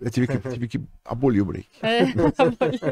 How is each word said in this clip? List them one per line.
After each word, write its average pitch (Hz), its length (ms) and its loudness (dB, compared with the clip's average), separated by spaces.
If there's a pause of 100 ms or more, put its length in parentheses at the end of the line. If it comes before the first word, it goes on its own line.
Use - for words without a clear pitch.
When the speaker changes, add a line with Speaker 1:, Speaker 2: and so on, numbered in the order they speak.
Speaker 1:
eu 117 100 -6
tive 123 160 0
que, 131 120 -2 (120)
tive 120 180 -6
que - 120 -6 (240)
abolir 117 380 0
o 98 40 -2
break. - 200 -8 (160)
Speaker 2:
É, 226 200 2
<laughs> 269 360 2
aboliu. 247 420 2 (120)